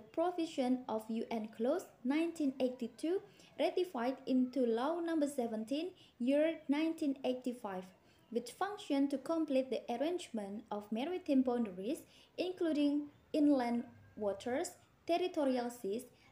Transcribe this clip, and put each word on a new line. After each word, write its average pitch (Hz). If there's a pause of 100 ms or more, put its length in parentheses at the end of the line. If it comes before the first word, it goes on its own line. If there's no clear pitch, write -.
(140)
provision 320
of 220
U 226
N 220 (560)
nineteen 302
eighty-two, 262 (380)
ratified 269 (100)
into 254
Law 262
Number 330
seventeen, 247 (300)
year 302 (100)
nineteen 311
eighty-five, 240 (460)
which 233
functioned 311
to 277
complete 285
the 226
arrangement 240
of 208
maritime 285
boundaries, 240 (340)
including 294 (240)
inland 254 (320)
waters, 226 (380)
territorial 294
seas, 233 (280)